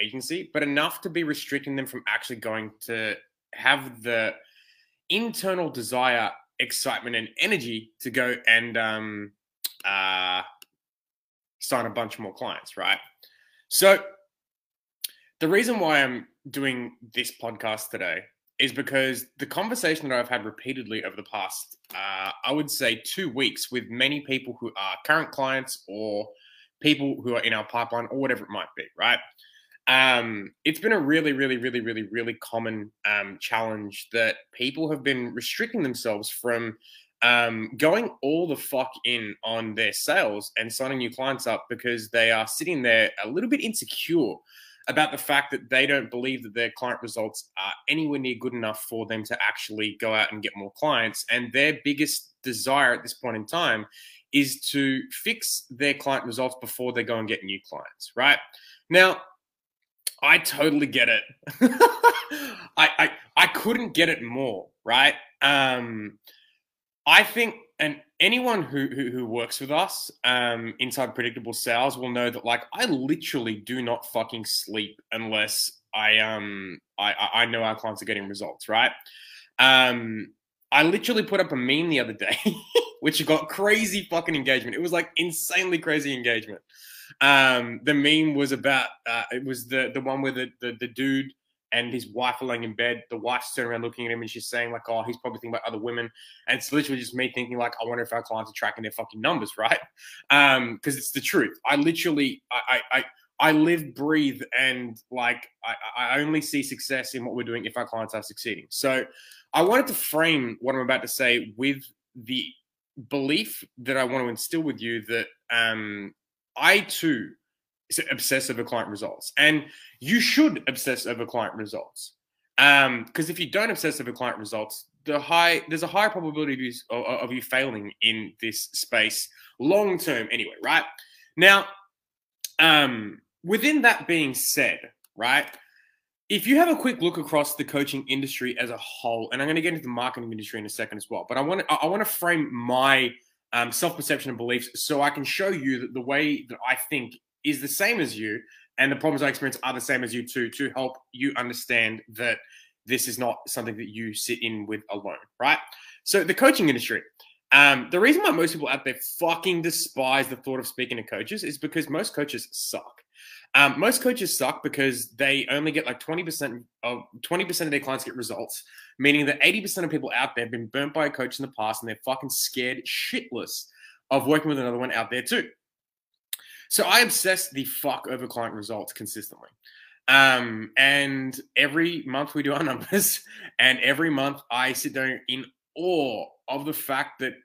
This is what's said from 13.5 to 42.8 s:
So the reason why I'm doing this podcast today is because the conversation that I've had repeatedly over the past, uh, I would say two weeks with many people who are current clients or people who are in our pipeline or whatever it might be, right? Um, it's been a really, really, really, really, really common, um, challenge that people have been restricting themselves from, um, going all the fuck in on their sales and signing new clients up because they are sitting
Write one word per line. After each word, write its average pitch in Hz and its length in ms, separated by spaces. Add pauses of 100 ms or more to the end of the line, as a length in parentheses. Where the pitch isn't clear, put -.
So 196 340 (1400)
the 160 80
reason 220 320
why 156 200
I'm 127 260 (220)
doing 123 460 (180)
this - 240
podcast 113 520
today 92 340 (340)
is 131 140
because 131 540 (120)
the 143 80
conversation 175 640
that 127 100
I've 117 120
had 117 160
repeatedly 110 580
over 98 140
the 104 60
past, - 540 (160)
uh, 95 380 (140)
I 131 80
would 147 180
say 117 340
two 185 240
weeks 120 400
with 123 200
many 135 320
people 131 400
who 117 160
are 98 180 (100)
current 156 260
clients 131 580
or 107 400 (520)
people 139 400
who 120 140
are 113 60
in 113 100
our 107 140
pipeline 117 460
or 135 60
whatever 123 280
it - 40
might 98 280
be, - 80 (120)
right? 113 220 (680)
Um, 120 640 (100)
it's 160 160
been 220 140
a 202 60
really, 151 340
really, 131 240
really, 120 240
really, 110 220
really 113 320
common, 110 540 (160)
um, 101 360
challenge 107 720
that 113 240 (160)
people 147 360
have 143 140
been 127 300
restricting 214 500
themselves 113 460
from, 117 480 (460)
um, 117 520
going 185 340 (120)
all 165 260
the 143 80
fuck 127 360 (120)
in 113 400
on 113 320
their 107 160
sales 113 640
and 113 140
signing 135 280
new 120 120
clients 131 340
up 113 240
because 117 400
they 113 220
are 110 160
sitting 160 340